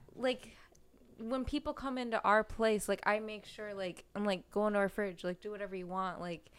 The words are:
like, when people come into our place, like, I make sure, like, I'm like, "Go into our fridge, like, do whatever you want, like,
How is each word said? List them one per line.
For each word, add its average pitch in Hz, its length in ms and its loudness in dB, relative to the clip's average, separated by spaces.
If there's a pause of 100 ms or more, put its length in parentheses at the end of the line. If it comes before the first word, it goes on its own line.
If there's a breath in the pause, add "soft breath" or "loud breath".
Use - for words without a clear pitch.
(160)
like, 233 400 -2 (600 loud breath)
when 240 260 -2
people 294 300 -2
come 262 240 -4
into 233 240 0
our 214 200 8
place, 220 460 2
like, 196 160 2
I 208 160 4
make 214 240 -8
sure, 208 300 -10
like, 185 300 -6 (100)
I'm 202 100 0
like, 190 280 0
"Go 208 160 4
into 208 100 4
our 196 100 4
fridge, 190 340 -2
like, 180 200 -4
do 208 80 -8
whatever 202 260 -8
you 180 100 -6
want, 185 320 -2
like, 170 300 -6 (100)